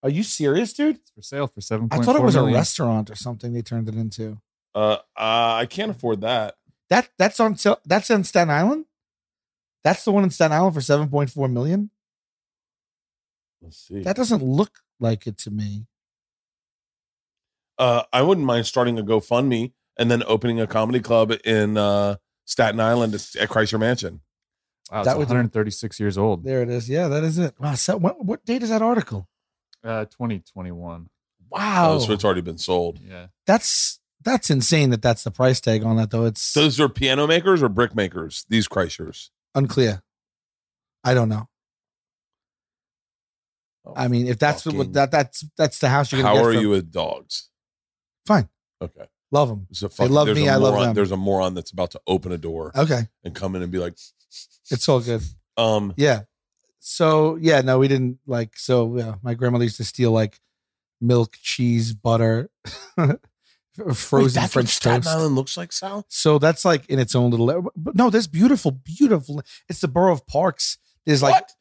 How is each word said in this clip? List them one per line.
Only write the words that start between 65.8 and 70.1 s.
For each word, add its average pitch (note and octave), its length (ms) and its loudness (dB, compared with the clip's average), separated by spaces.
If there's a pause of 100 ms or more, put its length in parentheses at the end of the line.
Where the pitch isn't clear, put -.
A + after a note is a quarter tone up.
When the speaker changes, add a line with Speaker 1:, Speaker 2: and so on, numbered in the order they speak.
Speaker 1:
So D3+ 300 4
that's, D#3 260 2
like, D#3+ 220 2
in C#3 100 0
its B2 160 0
own B2 160 4
little, B2 460 0
but F3+ 200 -6
no, A#3+ 140 6
there's G#3+ 160 2
beautiful, E3+ 460 2
beautiful, D3 720 -2 (260)
it's F3 120 -8
the F3+ 60 -2
borough F3 240 4